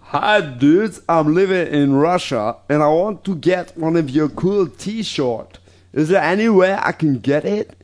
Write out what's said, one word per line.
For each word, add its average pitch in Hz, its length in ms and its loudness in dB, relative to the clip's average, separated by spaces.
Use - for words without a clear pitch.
Hi 208 380 0
dudes, 156 680 0
I'm 160 260 2
living 185 400 0
in 143 200 2
Russia 139 640 0
and 151 160 2
I 147 60 4
want 175 340 0
to 196 120 -4
get 170 420 -2
one 165 180 -2
of 165 140 0
your 151 180 0
cool 190 400 -2
t-shirts. 156 920 -8
Is 151 160 0
there 175 120 4
any 185 280 0
way 190 280 4
I - 140 -4
can 147 280 -2
get 139 260 -2
it? 208 380 -6